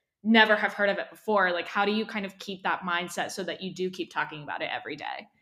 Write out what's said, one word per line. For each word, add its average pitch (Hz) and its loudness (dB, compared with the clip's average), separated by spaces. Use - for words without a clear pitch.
never 220 8
have 196 0
heard 202 2
of 196 0
it - -6
before." 196 2
Like, 170 -2
how 202 2
do 208 2
you 214 0
kind 208 -6
of 190 -12
keep 190 -12
that 165 -2
mindset 180 -4
so 196 -6
that 170 -8
you 185 -8
do 185 -2
keep 180 -8
talking 151 -6
about 87 -6
it - -4
every 127 -8
day? 65 -10